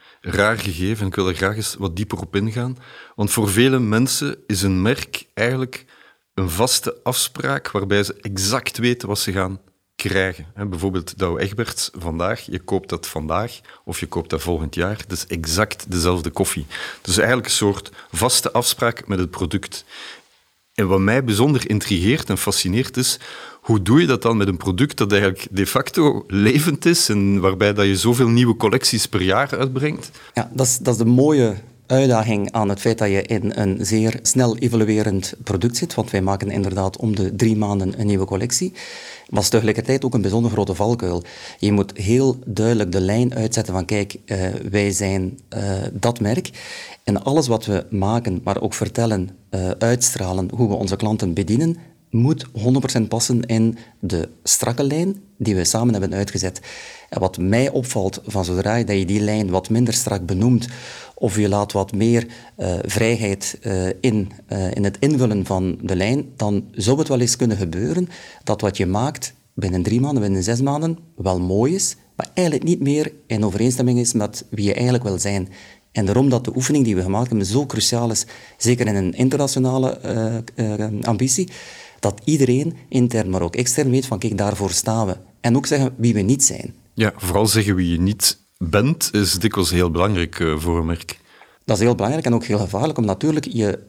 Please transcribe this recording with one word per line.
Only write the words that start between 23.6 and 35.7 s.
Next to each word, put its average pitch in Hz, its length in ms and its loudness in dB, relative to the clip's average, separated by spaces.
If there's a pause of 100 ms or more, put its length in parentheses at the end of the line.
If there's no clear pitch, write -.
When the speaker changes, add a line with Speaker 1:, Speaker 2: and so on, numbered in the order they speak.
Speaker 1:
hoe 110 200 2
doe 113 200 6
je 165 60 4
dat 127 140 2
dan 117 160 2
met 98 100 2
een 90 100 0
product 98 400 -2
dat 101 140 2
eigenlijk 98 400 2
de 95 160 0
facto 135 600 2
levend 135 580 2
is 170 240 4
en 98 300 2
waarbij 95 340 4
dat 101 120 2
je 98 120 2
zoveel 120 300 4
nieuwe 117 280 4
collecties 117 500 2
per 98 160 -2
jaar 107 360 2
uitbrengt? 131 540 -4 (220)
Speaker 2:
Ja, 117 200 -4
dat 131 120 2
is, 123 120 0
dat 123 160 0
is 104 60 0
de 117 60 2
mooie 127 500 6 (320)
uitdaging 113 640 2
aan 107 180 0
het 98 100 -2
feit 113 180 0
dat 107 120 0
je 98 120 2
in 107 340 -2
een 101 300 0
zeer 110 360 2
snel 123 360 2
evoluerend 107 760 2 (100)
product 107 340 0